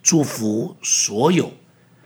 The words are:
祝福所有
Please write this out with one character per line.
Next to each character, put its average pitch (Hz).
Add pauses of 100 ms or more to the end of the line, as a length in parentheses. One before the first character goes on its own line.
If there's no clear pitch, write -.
祝 156
福 113
所 123
有 165 (520)